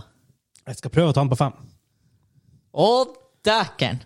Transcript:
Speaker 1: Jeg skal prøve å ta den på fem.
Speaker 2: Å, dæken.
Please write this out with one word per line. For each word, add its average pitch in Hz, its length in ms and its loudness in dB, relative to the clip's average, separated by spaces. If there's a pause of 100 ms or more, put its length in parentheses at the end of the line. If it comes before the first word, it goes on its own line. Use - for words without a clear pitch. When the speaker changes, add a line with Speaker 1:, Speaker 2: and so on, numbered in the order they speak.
(680)
Speaker 1:
Jeg 131 140 -14
skal 131 120 -8
prøve 156 200 2
å - 20 0
ta 139 60 2
den 139 100 0
på 127 80 0
fem. 139 140 -2 (1200)
Speaker 2:
Å, 156 140 2 (580)
dæken. 175 600 -2